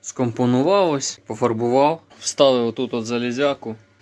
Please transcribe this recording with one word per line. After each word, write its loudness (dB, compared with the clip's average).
Скомпонував 0
ось, -6
пофарбував, 2
вставив 2
отут -6
от -4
залізяку, -4